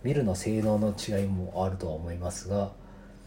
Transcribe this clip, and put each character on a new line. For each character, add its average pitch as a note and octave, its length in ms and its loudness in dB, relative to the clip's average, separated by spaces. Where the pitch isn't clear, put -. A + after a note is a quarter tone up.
ミ C3 100 4
ル C#3+ 100 4
の G2+ 120 4
性 A2 260 0
能 G#2+ 180 6
の G#2+ 160 4
違 G2 280 0
い G2 40 2
も F#2 360 0
あ F#2+ 60 2
る F#2 80 -2
と F2+ 100 -4
は D#2 60 -2
思 E2 180 -4
い F2 60 -6
ま F2 140 -4
す - 180 -8
が、 G2+ 220 2